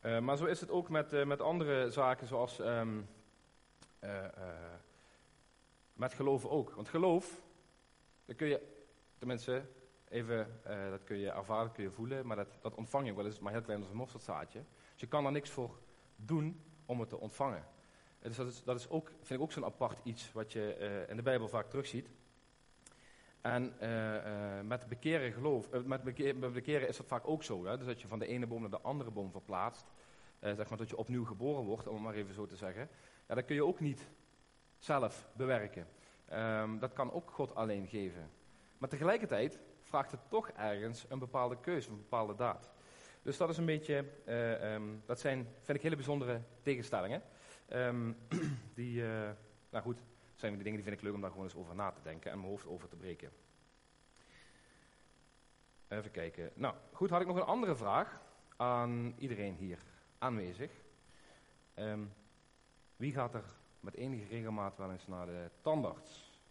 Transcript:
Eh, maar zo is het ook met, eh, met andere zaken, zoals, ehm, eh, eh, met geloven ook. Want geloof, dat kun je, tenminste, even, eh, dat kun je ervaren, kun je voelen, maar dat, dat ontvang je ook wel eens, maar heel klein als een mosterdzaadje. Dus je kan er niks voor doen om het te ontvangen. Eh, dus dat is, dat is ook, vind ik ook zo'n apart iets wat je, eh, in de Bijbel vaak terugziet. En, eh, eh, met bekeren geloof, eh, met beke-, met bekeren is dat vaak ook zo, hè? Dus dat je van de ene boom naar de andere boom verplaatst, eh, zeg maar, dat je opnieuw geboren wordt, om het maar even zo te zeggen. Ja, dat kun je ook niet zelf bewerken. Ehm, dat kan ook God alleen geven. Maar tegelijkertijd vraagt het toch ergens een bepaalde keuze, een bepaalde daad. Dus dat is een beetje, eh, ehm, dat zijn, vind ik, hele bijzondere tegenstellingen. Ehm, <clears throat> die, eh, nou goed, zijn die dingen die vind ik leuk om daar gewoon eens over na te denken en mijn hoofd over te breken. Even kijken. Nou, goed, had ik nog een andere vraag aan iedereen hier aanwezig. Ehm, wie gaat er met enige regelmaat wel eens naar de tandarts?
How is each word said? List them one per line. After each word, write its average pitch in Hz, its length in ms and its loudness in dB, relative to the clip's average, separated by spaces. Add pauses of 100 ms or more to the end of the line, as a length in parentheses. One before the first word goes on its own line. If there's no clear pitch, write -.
(180)
Eh, 117 60 4
maar 139 140 4
zo 156 80 2
is 170 160 4
het 170 80 -8
ook 175 200 2
met, 151 240 2
eh, 143 120 6
met 143 160 2
andere 147 500 4
zaken, 127 360 4
zoals, 123 320 0
ehm, 113 420 2 (960)
eh, 98 260 -4
eh, 92 60 -8 (1600)
met 127 200 0
geloven 135 360 4
ook. 139 220 2
Want - 180 -8
geloof, 175 520 4 (840)
dat 117 100 -8
kun 156 120 0
je, 147 140 4 (560)
tenminste, 127 480 0 (440)
even, 113 540 0
eh, 98 260 -4
dat 95 140 -6
kun 104 140 -4
je 101 140 0
ervaren, 110 400 0
kun 110 120 -6
je 95 80 -2
voelen, 127 340 -4
maar 113 100 0
dat, 101 260 -4
dat 113 140 -4
ontvang 135 300 0
je 113 60 0
ook 95 60 -2
wel 101 80 0
eens, 104 140 -4
maar 101 120 -2
heel 113 100 0
klein 107 180 0
als 98 100 -6
een 98 60 -8
mosterdzaadje. 110 680 -6 (280)
Dus - 100 -14
je 123 60 -6
kan 147 180 4
er 139 60 4
niks 143 180 0
voor 120 300 -4 (360)
doen 156 460 0 (240)
om 123 140 0
het 110 100 -2
te 104 100 -6
ontvangen. 107 460 -2 (540)
Eh, - 80 -8
dus 117 80 -6
dat 123 120 -2
is, 123 160 -10
dat 127 160 2
is - 100 -10
ook, 160 180 0
vind - 320 -6
ik - 20 2
ook 156 100 0
zo'n - 140 -2
apart 113 380 0
iets - 280 -6
wat 110 220 -6
je, 104 200 0
eh, 101 360 -2
in 107 60 -4
de 117 80 -4
Bijbel 123 240 4
vaak 104 220 0
terugziet. 131 400 -4 (1300)
En, 120 380 2
eh, 107 800 -2
eh, 101 80 -6
met 123 220 -2
bekeren 135 440 2
geloof, 123 380 2
eh, 127 120 0
met 127 220 0
beke-, 131 300 2
met 127 200 -2
bekeren 127 340 2
is 117 100 0
dat - 80 -8
vaak 120 220 0
ook 160 160 2
zo, 92 220 -2
hè? 107 120 0
Dus 131 100 -4
dat 120 140 -4
je 107 60 -14
van 107 120 -4
de 110 80 0
ene 123 200 0
boom 113 140 -2
naar 110 80 -4
de 98 120 -4
andere 131 300 -2
boom 101 200 -4
verplaatst, 95 540 -2 (540)
eh, 104 160 0
zeg 104 140 -2
maar, 113 80 -4
dat 113 120 -4
je 120 80 -4
opnieuw 120 280 0
geboren 123 380 0
wordt, 110 240 -2
om 101 60 -4
het 107 100 -4
maar 110 100 -4
even 101 200 -4
zo 104 120 -4
te 98 100 -10
zeggen. 98 340 -6 (380)
Ja, - 80 2
dat 123 100 2
kun 147 100 2
je 147 100 6
ook 180 140 4
niet 143 300 0 (680)
zelf - 580 2
bewerken. 110 520 2 (380)
Ehm, 110 540 0
dat 127 140 -2
kan 127 180 0
ook - 200 -4
God - 240 -2
alleen 101 320 0
geven. 90 420 -4 (480)
Maar 131 120 -2
tegelijkertijd 156 680 2 (220)
vraagt - 300 2
het - 180 -12
toch 220 200 2
ergens 107 600 -2
een 131 100 -4
bepaalde 123 400 2
keuze, 170 300 0
een 107 80 -8
bepaalde 104 380 2
daad. 113 360 0 (500)
Dus - 160 -2
dat 170 120 6
is 160 80 0
een 165 80 4
beetje, 151 400 2 (200)
eh, 117 480 2
ehm, 107 100 -2 (220)
dat 120 140 -2
zijn, 131 280 2 (120)
vind 143 180 0
ik, - 60 -2
hele 160 120 4
bijzondere 131 460 2 (200)
tegenstellingen. 120 600 2 (460)
Ehm, 120 440 2 (160)
<clears throat> 147 460 0
die, 120 300 -2
eh, 110 260 0 (400)
nou 107 140 0
goed, 123 180 -2 (340)
zijn 107 180 0
die 101 100 -4
dingen 107 160 0
die 101 100 -4
vind 101 100 -2
ik 104 60 -4
leuk 104 80 2
om 101 80 -2
daar 95 80 -2
gewoon 95 160 -6
eens 87 100 -6
over 85 200 -8
na 98 160 0
te - 100 -12
denken 80 300 -8
en 92 60 -6
mijn 95 120 -6
hoofd 101 180 -6
over 87 200 -8
te - 80 -14
breken. 85 360 -10 (2500)
Even 104 240 -4
kijken. 85 420 -6
Nou, 127 220 0 (160)
goed, 190 180 0
had 175 120 6
ik 180 60 0
nog 180 80 2
een 185 60 4
andere 196 340 4
vraag 117 460 2 (360)
aan 120 600 2
iedereen 104 380 -2
hier 87 240 -4 (380)
aanwezig. 110 540 -2 (1000)
Ehm, 107 320 -4 (920)
wie 135 180 0
gaat 120 200 2
er 107 100 -4 (360)
met - 160 -10
enige 123 300 -4
regelmaat 107 520 -2
wel 95 140 -4
eens 92 160 -10
naar 90 180 -6
de 87 240 -6 (120)
tandarts? - 880 0